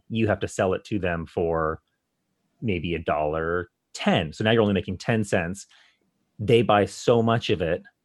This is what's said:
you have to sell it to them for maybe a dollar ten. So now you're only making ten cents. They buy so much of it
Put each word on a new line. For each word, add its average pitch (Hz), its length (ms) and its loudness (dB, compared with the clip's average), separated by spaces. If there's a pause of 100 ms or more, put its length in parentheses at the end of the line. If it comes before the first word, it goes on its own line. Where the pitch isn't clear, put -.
you 110 200 -2
have 98 120 0
to 98 80 -6
sell 98 260 0
it - 120 -6
to 104 140 -6
them 85 260 -4
for 80 560 -2 (800)
maybe 90 340 -2
a 80 40 -4
dollar 80 680 -2 (240)
ten. 104 380 -2
So - 140 -6
now 110 60 6
you're 113 100 6
only 104 120 2
making 98 260 -2
ten 110 260 -2
cents. 95 420 -2 (720)
They 117 220 4
buy 104 240 4
so 117 360 2
much 113 280 0
of 95 120 0
it 85 220 -2 (220)